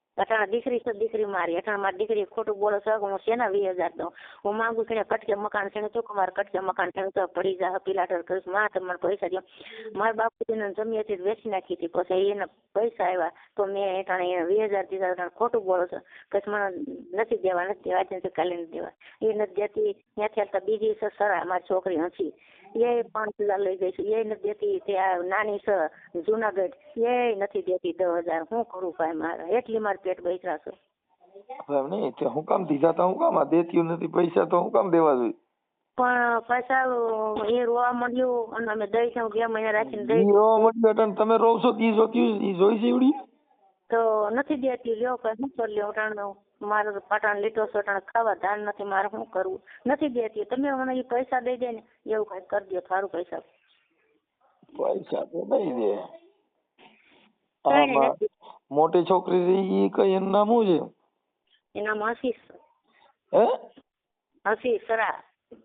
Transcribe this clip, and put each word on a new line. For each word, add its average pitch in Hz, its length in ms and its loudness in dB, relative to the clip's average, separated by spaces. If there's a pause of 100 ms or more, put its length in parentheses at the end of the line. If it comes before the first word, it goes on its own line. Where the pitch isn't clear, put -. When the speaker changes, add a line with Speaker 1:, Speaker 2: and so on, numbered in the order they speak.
(180)
Speaker 1:
અટાણે 202 340 0
દીકરી 240 280 0
છે, 240 120 -4
દીકરી 214 340 -2
મારી. 175 320 -2
અટાણે 208 240 -4
મારી 196 160 -2
દીકરી 208 280 -2
ખોટું 214 340 -6
બોલે 208 200 2
છે 214 120 -2
કે 220 60 2
હું 196 280 -4
શેના 233 220 0
વીસ 190 280 0
હજાર 170 220 -2
દઉં? 165 140 -8 (320)
હું 208 140 -2
માંગુ 226 260 -2
છું 220 140 -4
એને 208 60 0
કટકે 220 320 -2
મકાન 202 340 -4
છે 214 120 -6
ને, 214 80 -4
તું 226 140 -4
કે 220 100 -12
મારે 185 180 0
કટકે - 280 -4
મકાન 185 320 -2
છે 190 100 -6
ને 190 80 -4
તો 190 180 0
પડી 190 280 -2
જા, 185 220 -2
પિલાટર 185 440 -2
કરીશ. 180 260 -6
માં, 202 220 0
તમે 185 160 -4
મને 180 120 -6
પૈસા 190 300 -2
દ્યો. 185 140 -4 (540)
મારા 214 180 0
બાપુજીને 220 600 -4
જમી 220 240 -2
હતી 214 180 -4
તો 180 80 -12
વેચી 220 260 -2
નાખી 190 260 -4
હતી. 170 120 -6
પછી 185 420 0
એના 202 160 -4 (300)
પૈસા 226 280 0
આવ્યા 180 280 0 (240)
તો 202 100 0
મેં 196 340 -2
અટાણે 185 320 -2
એને 180 120 0
વીસ 202 280 2
હજાર 190 140 0
દીધા. 190 260 -4
અટાણે 180 180 -4
ખોટું 233 340 -2
બોલે 185 240 0
છે. 180 120 -12 (320)
પછી 202 200 -2
મને 208 160 -2 (500)
નથી 220 200 -2
દેવા, 185 260 0
નથી 190 200 -6
દેવા, 185 160 0
આજથી 185 300 -4
કાલે 180 260 -4
નથી 170 160 -10
દેવા. 165 200 -10 (300)
એ 220 120 0
નથી 208 200 -4
દેતી. 208 400 -2
ત્યાંથી 214 480 -6
આવતા 196 180 -2
બીજી 214 340 -2
છે 208 240 -4
સરા, 190 280 0
મારી 180 240 -4
છોકરી 185 280 0
હંસી. 165 360 -4 (420)
એ 233 280 2
પાંચ 214 360 -6
હજાર 202 200 0
લઈ 190 180 -2
ગઈ 185 140 -2
છે. 190 120 -8
એ 220 200 0
નથી 214 240 -6
દેતી. 208 320 -2
તે 196 200 -2
આ 190 180 2
નાની 202 420 -2
છે 208 160 0 (460)
જુનાગઢ. 208 800 -2
એ 240 360 0
નથી 196 260 -4
દેતી 180 320 -4
દસ 175 320 0
હજાર. 165 180 -2
શું 220 220 -4
કરું 185 340 -8
ભાઈ 165 120 0
મારે? 160 320 -6
એટલી 220 360 -2
મારે 208 240 -2
પેટ 180 180 -4
બૈરા 180 360 -4
છે. - 140 -12 (960)
Speaker 2:
હવે 143 120 0
એમ 135 80 -2
નહીં, 170 240 -4
તે - 140 -6
હું 139 200 -2
કામ 196 200 0
દીધા 151 260 4
તો 175 160 2
હું 190 120 -2
કામ 330 180 4
આ 156 60 4
દેતી 170 380 2
નથી 170 260 -2
પૈસા 165 380 2
તો 175 160 2
હું - 100 -4
કામ 196 200 4
દેવા 160 240 6
જોઈએ? 120 180 0 (640)
Speaker 1:
પણ 247 420 2
પૈસા 247 440 0 (640)
એ 240 180 2
રોવા 240 260 2
માંડ્યું 240 640 -2
અને 226 160 -4
અમે 214 160 -2
દઈ 233 220 2
જાઉં 226 220 -4
બે 226 160 0
મહિના 220 240 0
રાખીને 214 340 -2
દઈ 240 80 0
Speaker 2:
ઈ 202 180 6
રોવા 214 260 8
માંડ્યું 220 460 6
એટલે 208 120 2
તમે 220 220 4
રોવ 226 260 4
છો 240 160 4
ઈ 226 120 4
જોતી, 226 460 4
ઈ 202 160 0
જોઈ 202 260 4
છે 226 80 2
એવડી? 254 240 6 (800)
Speaker 1:
તો 220 400 2
નથી 254 260 0
દેતી. 247 400 -2
લ્યો 247 220 -2
ભાઈ 220 180 -4
શું 262 140 -6
કરી 226 240 -4
લ્યો? 208 160 -2
અટાણે 214 320 -4 (400)
મારે 208 320 0
તો 202 60 -6
પટાણ 208 400 0
લીધો 220 260 -2
છે, 208 120 -6
અટાણે 202 220 -2
ખાવા 226 340 0
ધાન 196 260 -2
નથી, 208 240 -6
મારે 196 260 0
શું 220 160 -8
કરવું? 190 360 -6 (260)
નથી 294 220 0
દેતી. 220 360 -4
તમે 262 260 -2
મને 262 220 -4
ઈ 254 80 -4
પૈસા 254 380 -2
દઈ 247 180 -2
દે 240 140 -4
ને, 220 120 -12 (220)
એવું 214 200 -2
કાંઈક 190 220 -14
કરી 202 220 -4
દ્યો, 180 200 -4
સારું 190 200 -2
પૈસા. 170 300 -8 (1400)
Speaker 2:
પૈસા - 480 -2
તો 165 140 -8 (120)
દઈ 196 200 0
દે. 101 240 0 (1700)
Speaker 1:
કાંઈ 277 260 6
Speaker 2:
આમાં 262 180 4
Speaker 1:
નથી. 415 200 -2 (420)
Speaker 2:
મોટી 165 320 4
છોકરી 180 420 2
છે 180 60 4
ઈ 190 380 2
કઈ 196 240 4
એનું 190 180 0
નામ 208 160 6
શું 226 180 4
છે? 175 120 6 (1000)
Speaker 1:
એનું 208 120 -4
નામ 214 160 -2
આશીષ. 233 380 -4 (920)
Speaker 2:
હે? 208 120 8 (1000)
Speaker 1:
આશીષ 226 420 0
સરા. 226 360 -2 (420)